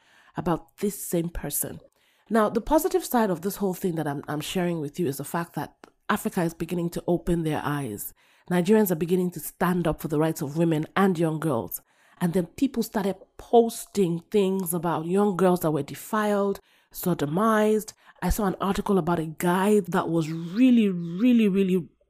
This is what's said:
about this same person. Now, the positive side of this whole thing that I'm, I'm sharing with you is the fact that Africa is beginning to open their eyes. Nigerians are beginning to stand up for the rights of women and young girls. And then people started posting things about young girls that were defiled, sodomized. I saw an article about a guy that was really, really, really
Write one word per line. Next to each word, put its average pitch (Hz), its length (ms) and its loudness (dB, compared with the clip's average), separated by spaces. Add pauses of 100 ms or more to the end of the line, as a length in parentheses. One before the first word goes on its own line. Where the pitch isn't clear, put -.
(360)
about 156 440 -4
this - 260 -4
same 170 240 -2
person. - 500 -8 (520)
Now, 214 180 2
the 226 120 -2
positive 330 440 0
side 226 240 0
of 170 120 -4
this 190 160 -6
whole 190 180 -2
thing 180 180 -2
that 156 140 -4
I'm, 143 200 -6
I'm 151 140 -6
sharing 175 400 -2
with 143 180 -8
you 180 60 0
is 139 120 -2
the 151 60 -8
fact 170 300 -8
that - 220 -8 (340)
Africa 208 320 -2
is 165 140 -2
beginning 170 340 -4
to - 180 -8
open 170 360 0
their 151 200 -2
eyes. 139 480 -6 (380)
Nigerians 185 400 4
are 180 60 0 (100)
beginning 180 280 0
to 160 60 -12
stand 175 480 0
up 151 140 -2
for 160 60 -4
the 147 100 0
rights 160 240 0
of 143 160 -6
women 165 380 2
and 185 240 4
young 160 200 0
girls. 135 400 -2 (400)
And 175 140 0
then 175 140 0
people 262 340 -2
started 196 360 -4 (200)
posting 202 920 2
things 190 420 0
about 160 320 -2
young 196 320 2
girls 180 220 4
that 165 100 0
were 151 140 0
defiled, 202 760 -2 (320)
sodomized. 208 1040 0 (260)
I 180 120 -2
saw 214 140 0
an 185 140 0
article 196 380 0
about 170 220 0
a 160 80 -4
guy 190 540 2
that 180 280 -2
was 165 220 0
really, 208 580 4
really, 190 580 2
really 185 400 2 (220)